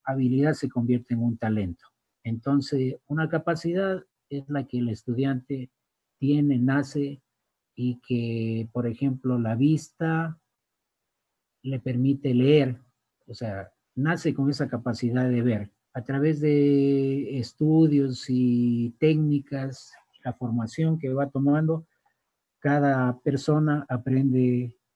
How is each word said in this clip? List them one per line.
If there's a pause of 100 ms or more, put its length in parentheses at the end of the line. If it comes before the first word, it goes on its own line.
habilidad
se
convierte
en
un
talento. (400)
Entonces, (100)
una
capacidad (280)
es
la
que
el
estudiante (480)
tiene,
nace, (520)
y
que,
por
ejemplo,
la
vista (1200)
le
permite
leer, (460)
o
sea, (240)
nace
con
esa
capacidad
de
ver. (240)
A
través
de
estudios
y
técnicas, (320)
la
formación
que
va
tomando, (720)
cada
persona
aprende (200)